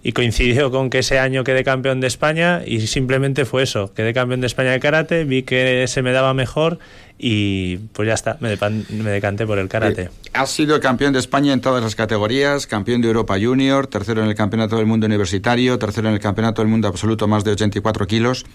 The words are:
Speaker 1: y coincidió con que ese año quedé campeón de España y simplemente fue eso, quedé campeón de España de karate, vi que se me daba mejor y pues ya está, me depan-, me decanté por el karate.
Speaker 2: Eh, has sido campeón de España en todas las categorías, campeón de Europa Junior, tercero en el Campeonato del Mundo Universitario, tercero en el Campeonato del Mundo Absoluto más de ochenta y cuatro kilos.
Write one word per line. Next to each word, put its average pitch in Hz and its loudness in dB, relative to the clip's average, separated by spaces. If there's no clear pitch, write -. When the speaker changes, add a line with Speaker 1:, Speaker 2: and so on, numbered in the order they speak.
Speaker 1:
y 120 -4
coincidió 123 2
con 131 0
que 131 0
ese 131 0
año 131 0
quedé 131 0
campeón 131 0
de 131 -2
España 160 0
y 110 -2
simplemente 135 0
fue 131 0
eso, 104 -4
quedé 113 -2
campeón 127 0
de 127 -2
España 127 0
de 127 2
karate, 160 2
vi 131 0
que 127 2
se 131 -2
me 127 0
daba 131 2
mejor 151 -2
y 98 0
pues 107 -4
ya 113 0
está, 110 -4
me 110 -2
depan-, 107 -2
me 107 -4
decanté 101 -2
por 104 0
el 95 -2
karate. 104 -2
Speaker 2:
Eh, 87 -8
has 131 -2
sido 151 2
campeón 135 2
de 131 2
España 139 0
en 127 2
todas 127 0
las 107 -2
categorías, 117 0
campeón 117 -2
de 117 2
Europa 110 0
Junior, 131 2
tercero 110 -2
en 107 2
el 104 0
Campeonato 110 0
del 110 2
Mundo 110 2
Universitario, 107 2
tercero 107 -2
en 110 2
el 101 -2
Campeonato 110 0
del 107 2
Mundo 110 2
Absoluto 107 0
más 104 2
de 107 0
ochenta 101 0
y 95 -2
cuatro 104 0
kilos. 117 0